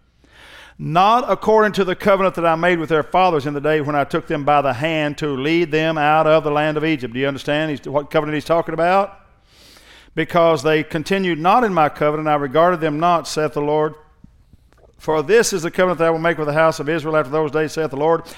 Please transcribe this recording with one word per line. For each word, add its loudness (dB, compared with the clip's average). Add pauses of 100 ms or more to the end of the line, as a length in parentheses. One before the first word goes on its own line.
(760)
Not 2
according 2
to 0
the -2
covenant 2
that -2
I 4
made 2
with -6
their 2
fathers 2
in -4
the -6
day 0
when -4
I 2
took -4
them -4
by 2
the 0
hand -2
to -4
lead 0
them 0
out 2
of 4
the -2
land 0
of -2
Egypt.'" -4
Do -6
you 0
understand -4
he's, -8
what -4
covenant 0
he's -4
talking -2
about? 0 (920)
"Because 2
they 2
continued -2
not 2
in -2
my 2
covenant, -2
I 2
regarded 2
them -2
not, 0
saith -4
the -4
Lord. -2 (1000)
For -2
this 2
is -4
the -4
covenant 0
that 2
I 2
will 0
make -2
with -4
the -4
house 2
of -6
Israel -2
after -2
those -2
days, -2
saith -4
the -8
Lord. 0 (140)